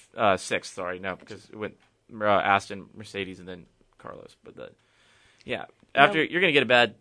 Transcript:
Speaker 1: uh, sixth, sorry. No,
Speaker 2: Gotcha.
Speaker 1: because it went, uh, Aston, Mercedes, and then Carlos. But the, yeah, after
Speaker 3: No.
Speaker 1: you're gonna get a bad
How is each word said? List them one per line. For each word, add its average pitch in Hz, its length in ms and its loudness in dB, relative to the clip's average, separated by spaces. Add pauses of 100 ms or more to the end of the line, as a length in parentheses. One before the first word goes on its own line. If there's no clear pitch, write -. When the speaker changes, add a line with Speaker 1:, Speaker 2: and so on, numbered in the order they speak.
(180)
Speaker 1:
uh, 101 200 4
sixth, - 360 -6
sorry. 90 260 -6
No, 92 120 -6
Speaker 2:
Gotcha. 85 140 -10
Speaker 1:
because 98 260 -18
it - 40 -20
went, 107 220 -10 (420)
uh, 107 60 -2
Aston, 98 680 2
Mercedes, 95 440 -10
and 87 80 -20
then 90 200 -16 (320)
Carlos. - 440 -18
But - 120 -20
the, - 160 -16 (760)
yeah, 120 200 -8 (280)
after 151 260 6
Speaker 3:
No. 151 40 2
Speaker 1:
you're 175 180 -2
gonna 180 120 4
get 139 100 4
a 113 40 -2
bad 120 340 4